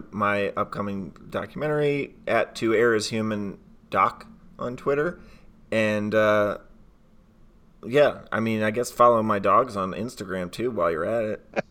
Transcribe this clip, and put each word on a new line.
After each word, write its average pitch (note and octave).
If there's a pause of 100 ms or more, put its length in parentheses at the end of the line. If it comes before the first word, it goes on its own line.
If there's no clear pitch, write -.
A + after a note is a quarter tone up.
(120)
my G2+
upcoming G2+ (160)
documentary C#3+ (140)
at A2
Two A2+
Eras A2
Human G#2+ (320)
Doc G2 (320)
on B2
Twitter. D3 (520)
And, G#2+
uh, G#2+ (1200)
yeah, C3 (120)
I A2
mean, A2
I G#2+
guess A#2+
follow A#2+
my G#2
dogs G2+
on F#2
Instagram F#2+
too B2
while F2
you're D#2+
at A2
it. G#2+ (260)